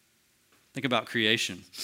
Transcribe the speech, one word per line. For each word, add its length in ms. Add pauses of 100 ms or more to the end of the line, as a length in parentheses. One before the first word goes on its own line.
(720)
Think 120
about 220
creation. 560 (200)